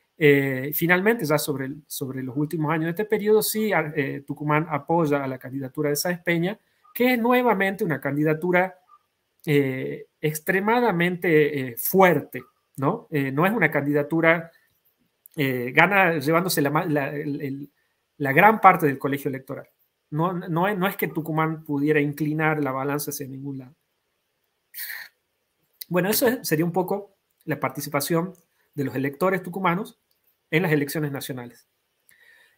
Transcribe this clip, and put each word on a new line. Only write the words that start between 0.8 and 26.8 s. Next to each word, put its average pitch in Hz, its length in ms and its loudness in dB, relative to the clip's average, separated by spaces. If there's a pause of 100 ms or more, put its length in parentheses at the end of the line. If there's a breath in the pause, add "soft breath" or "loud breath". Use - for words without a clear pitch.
ya 147 140 2
sobre 139 260 -4
el, 151 220 -10
sobre 131 360 -8
los 127 140 -8
últimos 151 340 -2
años 160 140 0
de 170 60 -2
este 214 160 -4
periodo, 214 340 2
sí, 214 320 -2
a-, 160 240 0
eh, 139 300 -4
Tucumán 151 420 0
apoya 147 560 0
a - 20 -6
la 131 120 -8
candidatura 135 500 -6
de 147 80 0
Sáenz 175 240 -4
Peña, 175 380 -2 (340)
que 254 220 2
es 240 40 0
nuevamente 226 640 2
una 151 160 -2
candidatura, 156 800 0 (680)
eh, 139 600 -2 (120)
extremadamente, 175 1400 2
eh, 127 180 -8
fuerte, 175 640 4 (340)
¿no? 170 340 -2
Eh, 139 220 -2
no 151 140 2
es 202 60 2
una 175 180 2
candidatura, 160 800 0 (840 soft breath)
eh, 127 400 -2
gana 175 440 4
llevándose 165 420 0
la 143 100 2
ma-, 160 140 0
la, 147 320 -2
el, 147 240 -6
el, 139 300 -10 (480)
la 139 160 -2
gran 208 260 6
parte 170 240 6
del 139 140 0
colegio 139 320 -4
electoral. - 360 -10 (440)
No, 170 240 -2
no 175 340 -2
es, 208 80 -2
no 180 100 0
es 190 100 -2
que 185 120 -4
Tucumán 160 560 -2
pudiera 147 360 2
inclinar 151 640 0
la 131 100 -2
balanza 143 400 -4
hacia 135 140 -10
ningún 135 320 -12
lado. 131 160 -18 (2250 loud breath)
Bueno, 175 200 0
eso 220 200 2
es, 262 180 -2
sería 160 180 2
un 170 80 -2
poco 196 440 -4 (300)